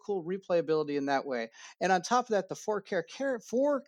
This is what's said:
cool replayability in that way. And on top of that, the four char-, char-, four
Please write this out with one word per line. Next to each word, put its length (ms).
cool 200
replayability 760
in 80
that 200
way. 240
And 100
on 100
top 240
of 60
that, 180
the 60
four 260
char-, 220
char-, 360
four 480